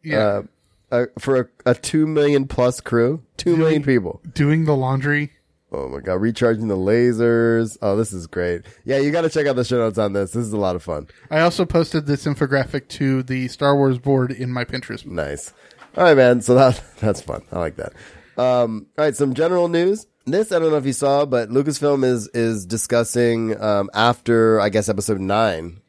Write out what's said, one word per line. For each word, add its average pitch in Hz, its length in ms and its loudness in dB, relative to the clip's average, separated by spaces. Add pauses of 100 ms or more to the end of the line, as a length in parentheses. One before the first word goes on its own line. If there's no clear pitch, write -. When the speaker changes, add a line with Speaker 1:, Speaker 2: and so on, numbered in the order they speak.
Speaker 1:
Yeah. 147 140 -2
Speaker 2:
Uh, 104 240 0 (520)
uh, 120 120 2 (120)
for 135 220 2 (260)
a, - 60 4
a - 20 4
two 156 320 0
million 143 400 2
plus 123 340 0
crew. 123 440 0 (140)
Two 175 180 2
million 160 260 2
Speaker 1:
Doing 135 140 2
Speaker 2:
people. - 240 -4 (120)
Speaker 1:
Doing 156 340 2
the 151 100 2
laundry. 135 560 -2 (380)
Speaker 2:
Oh 67 160 -8
my 67 140 -10
God. 92 140 -4
Recharging 113 540 0
the 98 100 0
lasers. 117 1040 2
Oh, 101 120 0
this 104 200 -2
is 85 120 -12
great. 87 360 -4 (240)
Yeah, 135 100 0
you 143 160 0
gotta 165 160 0
check 151 180 -2
out 139 80 0
the 123 120 0
show 123 100 -2
notes 113 220 0
on 104 160 -2
this. 98 160 -2
This 117 160 -4
is 107 80 -6
a - 20 -4
lot 92 200 -2
of 85 60 -8
fun. 76 260 -8 (220)
Speaker 1:
I 156 100 0
also 170 260 2
posted 160 400 0
this 143 180 -2
infographic 139 640 -2
to 135 340 -2
the 127 260 -6
Star 143 280 0
Wars 135 220 2
board 131 340 0
in 123 180 -8
my 123 140 -6
Pinterest. - 400 -10
Speaker 2:
Nice. 73 480 -8 (420)
All 180 100 2
right, 156 120 8
man. 123 240 6
So 123 140 2
that, 127 360 4
<laughs> - 100 -20
that's 107 200 -2
fun. - 220 -10 (100)
I 87 60 -8
like 80 180 -6
that. - 160 -12 (500)
Um, 120 440 0 (100)
all 151 80 0
right. 147 100 2
Some 135 200 0
general 175 340 2
news. 180 380 0 (180)
This, 196 280 -2
I 175 60 0
don't 160 120 2
know 151 80 2
if 135 80 -2
you 131 80 -2
saw, 143 320 2
but 120 240 -2
Lucasfilm 143 520 0
is, 123 260 0
is 113 360 -2
discussing, 113 960 -2
um, 101 320 0
after, 113 680 2
I 104 80 2
guess, 104 180 0
episode 104 320 -2
nine 95 680 -2